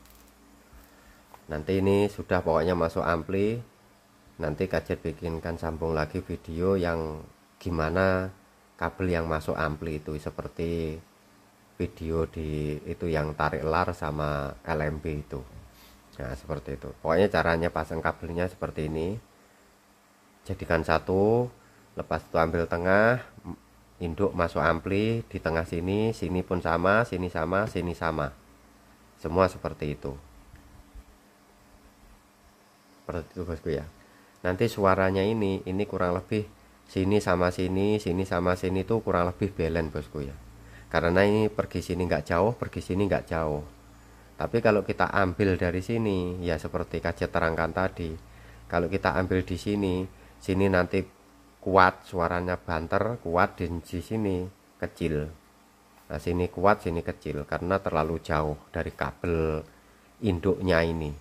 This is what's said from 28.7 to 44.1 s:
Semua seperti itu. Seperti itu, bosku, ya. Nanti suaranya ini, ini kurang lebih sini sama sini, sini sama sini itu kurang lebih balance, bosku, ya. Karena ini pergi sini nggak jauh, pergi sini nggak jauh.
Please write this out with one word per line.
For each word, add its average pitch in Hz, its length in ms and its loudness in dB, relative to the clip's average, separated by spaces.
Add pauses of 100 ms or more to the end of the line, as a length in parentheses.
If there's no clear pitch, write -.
Semua 85 240 2
seperti 78 480 -4
itu. 69 200 -10 (2750)
Seperti 80 320 -8
itu, 92 160 -10
bosku, 82 240 -6
ya. 73 160 -2 (560)
Nanti 92 260 2
suaranya 95 540 4
ini, 98 480 0
ini 95 160 0
kurang 92 320 0
lebih 104 320 -4 (400)
sini 98 340 2
sama 90 300 4
sini, 98 480 0
sini 92 240 0
sama 90 320 0
sini 92 260 -2
itu 113 220 0
kurang 90 260 2
lebih 98 220 -4
balance, 80 400 -2
bosku, 73 320 -8
ya. 69 100 -12 (560)
Karena 85 320 4
ini 107 240 4
pergi - 320 -4
sini 87 300 -2
nggak 76 180 0
jauh, 92 300 2
pergi - 260 -8
sini 98 240 0
nggak 85 220 0
jauh. 78 340 -2 (720)